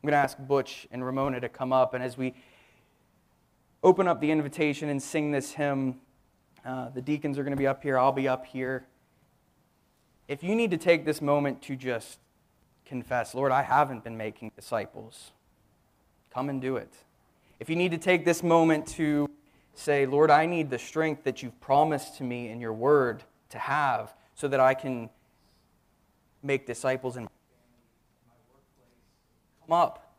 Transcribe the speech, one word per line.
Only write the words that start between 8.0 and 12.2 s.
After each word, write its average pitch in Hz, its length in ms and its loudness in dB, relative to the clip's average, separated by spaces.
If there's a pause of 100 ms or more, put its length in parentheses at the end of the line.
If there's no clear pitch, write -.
be 135 160 -2
up 131 180 -2
here. 131 400 -8 (1400)
If 139 160 -8
you 190 100 0
need 226 160 2
to 160 80 0
take 170 260 4
this 151 160 -2
moment 143 420 0
to 139 120 -8
just 127 460 -6 (640)